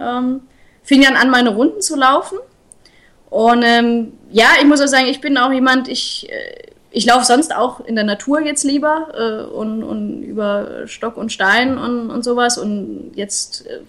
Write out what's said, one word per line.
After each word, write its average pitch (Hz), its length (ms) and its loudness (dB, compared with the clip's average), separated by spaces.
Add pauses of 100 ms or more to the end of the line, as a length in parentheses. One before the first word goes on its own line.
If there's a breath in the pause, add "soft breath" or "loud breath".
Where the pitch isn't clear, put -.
ähm, 254 380 -4 (420 soft breath)
fing 277 200 6
dann 269 140 4
an, 247 140 2
meine 247 200 4
Runden 294 320 0
zu 311 120 -4
laufen. 285 440 2 (920 soft breath)
Und, 233 340 2
ähm, 233 500 2 (180)
ja, 220 180 6 (100)
ich 294 60 4
muss 285 160 6
auch 277 80 2
sagen, 262 200 4
ich 277 120 -4
bin 277 160 0
auch 254 160 2
jemand, 262 360 2
ich, - 420 -8
äh, - 320 -12 (280)
ich 220 140 -4
laufe 240 220 4
sonst 262 280 2
auch 247 260 -2
in - 140 -8
der 214 100 0
Natur 269 360 -2
jetzt 294 240 -4
lieber, 302 500 0
äh, 220 400 -6
und, 220 280 -6
und 208 400 -8
über 202 640 -6
Stock 226 320 -10
und 220 120 -6
Stein 233 460 2
und, 233 340 -6
und 240 140 -6
sowas 240 340 0
und - 560 -8
jetzt, - 520 -10
äh, - 220 -16